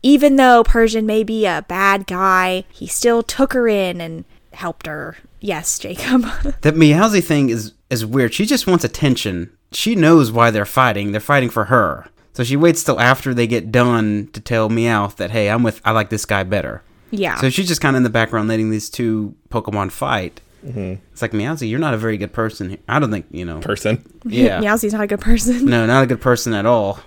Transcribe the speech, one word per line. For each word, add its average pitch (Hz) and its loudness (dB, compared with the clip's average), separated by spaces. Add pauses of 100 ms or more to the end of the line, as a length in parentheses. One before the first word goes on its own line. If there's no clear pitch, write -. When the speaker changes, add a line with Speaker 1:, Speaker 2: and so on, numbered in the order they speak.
Speaker 1:
even 277 6
though 247 8
Persian 226 4
may 214 0
be 214 -2
a 165 -2
bad 196 0
guy, 185 0
he - -16
still 233 0
took - -2
her 240 2
in 185 -2
and 165 -12 (260)
helped - -10
her. 151 -12 (240)
Yes, 175 -6
Jacob. 247 -2
<laughs> - -4
Speaker 2:
That 151 4
Meowsy 170 4
thing 147 0
is, 110 -6 (180)
is 113 -4
weird. 120 0
She 208 -2
just 262 0
wants 180 2
attention. 107 -2 (200)
She - -2
knows 160 6
why 117 2
they're 104 0
fighting. 104 0
They're 107 -4
fighting 131 0
for 110 -4
her. 98 0 (240)
So 123 -4
she 131 -2
waits 165 2
till 139 -2
after 127 0
they 120 0
get 110 -4
done 113 2
to - -14
tell 113 -2
Meowth 113 -2
that, 92 -6
"Hey, 107 0
I'm 117 0
with, 110 -2
I 113 0
like 110 0
this 107 -4
guy 98 -2
better." 92 -4 (300)
Speaker 1:
Yeah. 196 -4
Speaker 2:
So 131 2
she's 185 -2
just 170 -4
kinda 135 0
in 127 2
the 120 2
background 113 -2
letting 110 -2
these 107 -4
two 110 -4 (140)
Pokemon 104 -4
fight. 113 -6 (260)
Speaker 3:
Mm-hmm. 98 -10 (100)
Speaker 2:
It's - -12
like, 113 -6
"Meowsy, 123 -4
you're 123 -4
not 135 -2
a 113 -4
very 110 -4
good 101 -8
person." 104 -6 (100)
I 123 -2
don't 120 -2
think, 95 -6
you 85 -10
know. 82 -8
Speaker 3:
Person. 104 -4 (180)
Speaker 2:
Yeah. 233 0
Speaker 1:
<laughs> - -2
Meowsy's 214 -2
not 214 -4
a 208 -4
good 208 -4
person. 233 4
Speaker 2:
No, 117 2
not 131 4
a 127 2
good 120 -2
person 120 0
at 101 -2
all. 107 2